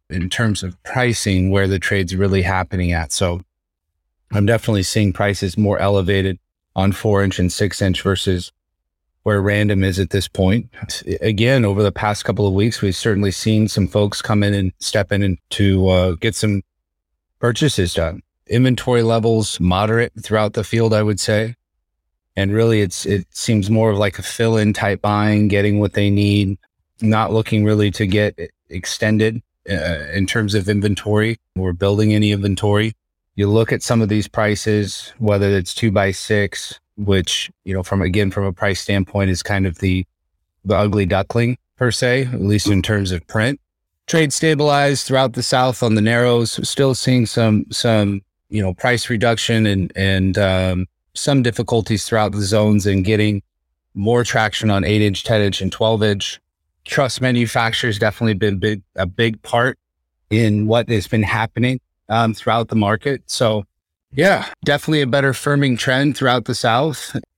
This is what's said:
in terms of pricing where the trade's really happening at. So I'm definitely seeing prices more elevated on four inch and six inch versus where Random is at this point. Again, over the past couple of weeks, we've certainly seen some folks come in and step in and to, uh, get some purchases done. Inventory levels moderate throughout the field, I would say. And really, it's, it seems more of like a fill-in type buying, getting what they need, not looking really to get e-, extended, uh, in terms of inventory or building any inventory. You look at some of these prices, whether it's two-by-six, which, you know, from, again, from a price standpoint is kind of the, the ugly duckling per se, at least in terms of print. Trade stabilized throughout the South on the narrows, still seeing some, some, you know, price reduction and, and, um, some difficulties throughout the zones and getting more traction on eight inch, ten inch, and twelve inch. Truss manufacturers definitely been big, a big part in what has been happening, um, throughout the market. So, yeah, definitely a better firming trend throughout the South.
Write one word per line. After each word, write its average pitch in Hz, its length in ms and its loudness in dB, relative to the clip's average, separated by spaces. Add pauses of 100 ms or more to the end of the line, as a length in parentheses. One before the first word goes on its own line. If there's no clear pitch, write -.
in 90 220 -6
terms 110 320 -2
of 90 200 -12
pricing 104 680 0
where 98 180 2
the 95 100 0
trade's 95 380 -2
really 98 240 2
happening 90 520 -2
at. 82 200 -4
So 90 300 -2 (880)
I'm 104 140 2
definitely 110 380 0
seeing 101 320 0
prices 101 420 -2
more 104 220 2
elevated 95 600 0 (380)
on 98 160 2
four 98 320 0
inch 95 140 -2
and 90 120 0
six - 300 -4
inch 95 220 0
versus 92 500 -2 (680)
where 104 180 2
Random 104 420 2
is 95 160 0
at 95 120 -2
this - 180 -2
point. 95 400 0 (540)
Again, 113 420 2
over 101 180 0
the 101 80 2
past 104 360 -4
couple 104 200 0
of 98 60 2
weeks, 107 300 0
we've 95 120 0
certainly 101 360 0
seen 110 380 0
some 98 200 0
folks 104 320 -2
come 104 220 0
in 101 100 0
and 98 280 -2
step - 320 -2
in 101 100 0
and 95 160 -2 (120)
to, 98 380 2
uh, 92 240 2
get 107 220 -4
some 101 280 -2 (760)
purchases 120 560 0
done. 82 260 -4 (280)
Inventory 123 540 2
levels 113 580 0
moderate 107 600 0
throughout 107 320 0
the 110 100 -4
field, 113 300 0
I 107 100 2
would 107 180 -2
say. 110 340 -2 (800)
And 98 160 0
really, 113 300 2
it's, - 240 -6
it 95 240 -2
seems 104 400 0
more 110 200 4
of 101 60 0
like 101 220 0
a - 40 -10
fill-in 110 520 0
type 101 260 -2
buying, 104 480 2
getting 101 320 2
what 104 140 -2
they 101 160 2
need, 101 480 2 (420)
not 110 320 2
looking 107 320 0
really 104 280 2
to 107 140 -2
get 104 320 0
e-, 82 100 -10 (200)
extended, 110 760 -2 (280)
uh, 80 420 -4
in 95 140 0
terms 104 280 -2
of 98 140 0
inventory 104 720 0 (200)
or 92 140 -2
building 101 400 2
any 107 180 2
inventory. 104 640 0 (420)
You 101 140 0
look 110 240 2
at 113 120 -2
some 117 180 2
of 107 60 2
these 104 180 0
prices, 104 920 -2
whether 101 300 2
it's 98 240 0
two-by-six, 101 1080 -2 (160)
which, 98 560 -2 (120)
you 95 80 -8
know, 95 120 -4
from, 98 180 -2
again, 95 300 0
from 98 120 -4
a 98 80 -4
price 98 280 -2
standpoint 98 500 0
is 90 140 -4
kind 98 200 -2
of 87 140 -4
the, 92 260 0 (600)
the 101 100 0
ugly 104 320 2
duckling 117 500 0 (200)
per 123 160 0
se, 127 300 0 (100)
at 117 80 -6
least 101 260 0
in 98 160 2
terms 98 300 -2
of 85 160 -6
print. 113 320 -2 (480)
Trade 160 240 2
stabilized 143 760 2
throughout 131 280 2
the 113 100 -4
South 127 400 0
on 110 100 4
the 107 80 4
narrows, 120 560 2 (100)
still 135 280 2
seeing 127 300 2
some, 110 440 2
some, 101 520 0 (260)
you 107 120 -4
know, 95 140 -2
price 123 340 -2
reduction 113 580 0
and, 95 280 0
and, 95 420 0
um, 92 500 0 (280)
some 139 260 0
difficulties 113 640 0
throughout 107 280 0
the 104 100 -4
zones 107 440 2
and 98 180 2
getting 104 360 0 (540)
more 113 300 0
traction 110 440 0
on 98 140 2
eight 104 200 2
inch, 101 200 0
ten 110 200 0
inch, 101 180 -2
and 95 100 -4
twelve 110 320 0
inch. 104 380 -2 (440)
Truss - 360 -2
manufacturers 120 800 0
definitely 110 340 0
been 101 240 0
big, 107 240 -2 (140)
a 95 100 -2
big 113 360 -2
part 120 360 -2 (520)
in 107 360 2
what 110 220 2
has 110 180 -2
been 110 160 0
happening, 113 580 -2 (280)
um, 113 240 0
throughout 113 360 -2
the 113 80 -4
market. 110 500 0
So, 110 380 -2 (480)
yeah, 151 360 0 (160)
definitely 147 380 0
a 135 40 0
better 135 260 2
firming 143 440 0
trend 135 400 0
throughout 123 280 0
the 123 100 -4
South. 127 640 -2 (220)